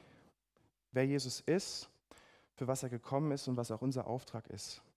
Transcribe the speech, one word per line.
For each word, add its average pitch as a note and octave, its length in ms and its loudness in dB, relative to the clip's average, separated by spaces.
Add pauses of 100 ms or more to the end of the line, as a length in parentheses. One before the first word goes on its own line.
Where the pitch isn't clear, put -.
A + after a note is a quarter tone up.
(920)
wer C3 140 6
Jesus C3+ 340 0
ist, - 500 0 (640)
für C3 120 -4
was C3 160 0
er C3 60 -4
gekommen C3+ 440 2
ist C#3 160 -2
und B2+ 80 2
was A#2+ 140 0
auch A2 120 -2
unser C3 240 2
Auftrag A2+ 420 -6
ist. - 340 -10 (140)